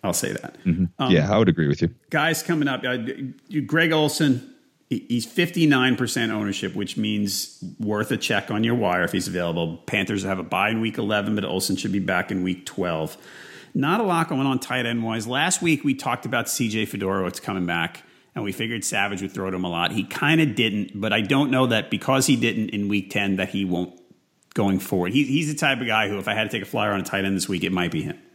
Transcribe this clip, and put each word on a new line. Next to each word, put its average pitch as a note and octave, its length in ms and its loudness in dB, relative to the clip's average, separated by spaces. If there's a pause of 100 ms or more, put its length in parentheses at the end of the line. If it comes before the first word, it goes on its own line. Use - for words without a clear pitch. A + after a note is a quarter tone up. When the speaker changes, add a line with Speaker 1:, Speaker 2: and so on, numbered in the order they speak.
Speaker 1:
I'll F2+ 120 0
say - 180 -2
that. - 320 -8
Speaker 2:
Mm-hmm. F2+ 200 2 (140)
Speaker 1:
Um, - 140 2
Speaker 2:
Yeah, D#2 180 4
I G2+ 80 4
would A2 120 6
agree D#2 180 2
with D2 140 2
you. F2 120 0 (140)
Speaker 1:
Guys D#3+ 340 2
coming D#3 260 0
up, B2+ 160 -2
uh, B2+ 120 0 (680)
Greg E3 260 4
Olsen, D3 580 2 (380)
he, A2 200 -2
he's A#2 180 0
fifty-nine D3 720 4
percent A#2 360 0
ownership, G2+ 420 -2
which G2+ 220 -4
means G#2 680 -2 (160)
worth G#2 340 -2
a A2 40 0
check - 340 -2
on G#2+ 140 0
your A#2 100 2
wire F#2 280 2
if E2+ 100 0
he's F2 160 -2
available. E2+ 580 -2
Panthers G2 380 -2
have F#2+ 140 -2
a F2 40 -8
bye F#2+ 280 0
in A2+ 100 0
week A2 180 -2
eleven, G#2+ 360 0
but G#2 100 -2
Olsen F#2 320 -2
should F#2+ 160 -4
be G2+ 80 0
back F2+ 300 -2
in F#2 120 -2
week F2+ 240 -2
twelve. E2 500 -4 (580)
Not E3 260 2
a A#3 40 0
lot E3 240 0
going C#3 180 0
on C3+ 120 0
tight B2 280 -2
end A#2 160 -2
wise. A2 240 -2
Last D3 360 0
week E3 220 2
we C3+ 100 2
talked B2+ 320 -4
about A#2 240 -2
C A#2+ 180 0
J G#2+ 160 0
Fedorowicz G2 580 -2
coming F#2+ 220 -4
back, E2+ 380 -2 (320)
and A2 100 -6
we G2+ 80 -4
figured A2+ 320 -6
Savage G2+ 380 -2
would F#2+ 100 -6
throw F#2+ 180 -4
to F#2 60 -4
him F2+ 80 -2
a F2+ 60 -4
lot. E2+ 220 0
He G2 120 -2
kinda D#3+ 400 2
didn't, G#2+ 560 -2
but G#2+ 140 0
I A2+ 80 2
don't C3+ 280 2
know C3 180 4
that A2 220 0
because C3 360 2
he C3+ 100 6
didn't A2+ 340 0
in G2+ 180 -2
week G2+ 220 0
ten G2 260 0
that F#2 120 0
he G2 160 -2
won't F2+ 340 -2 (540)
going G2 280 2
forward. F#2 340 0
He, C#3+ 100 6
he's D3 260 0
the D3 80 -4
type C3+ 220 2
of B2+ 60 -4
guy G#2+ 240 2
who, G#2 80 -2
if F#2+ 100 -4
I G#2+ 60 0
had G#2+ 100 0
to G#2+ 60 -4
take G2+ 120 -4
a - 80 -12
flyer G#2+ 220 0
on G2 80 0
a F2+ 40 -4
tight G2 200 -2
end G2 120 0
this F2 120 -2
week, F2+ 160 -2
it F2+ 80 0
might F2 180 0
be D#2+ 120 -2
him. D2 160 -6 (160)